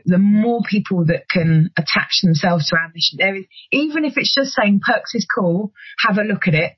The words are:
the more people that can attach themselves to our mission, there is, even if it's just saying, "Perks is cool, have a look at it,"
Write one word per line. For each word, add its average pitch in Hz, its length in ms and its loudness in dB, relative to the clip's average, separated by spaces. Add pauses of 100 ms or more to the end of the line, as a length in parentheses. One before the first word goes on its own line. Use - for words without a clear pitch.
the 180 140 2
more 214 420 2 (100)
people 196 360 0
that - 240 -2
can 160 480 2
attach - 440 -2
themselves 170 460 2
to - 80 -2
our 165 180 -2
mission, 160 240 -4
there 196 160 0
is, 196 120 -10 (260)
even 302 320 -2
if 277 140 -2
it's - 180 -2
just 269 160 0
saying, 208 340 2
"Perks 240 300 -2
is 220 100 -2
cool, 196 460 -2 (340)
have 208 120 2
a 208 60 0
look 208 260 -2
at 156 40 2
it," 156 240 0